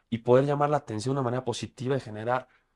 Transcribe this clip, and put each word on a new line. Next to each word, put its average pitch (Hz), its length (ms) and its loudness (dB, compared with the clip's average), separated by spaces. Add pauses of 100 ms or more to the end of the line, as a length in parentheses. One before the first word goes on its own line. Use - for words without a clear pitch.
y 113 100 -2
poder 127 260 6
llamar 143 240 2
la 147 80 2
atención 117 380 -4
de 143 60 -2
una 131 40 -2
manera 123 200 -2
positiva 120 500 -6
y 127 60 -4
generar 113 460 -6 (280)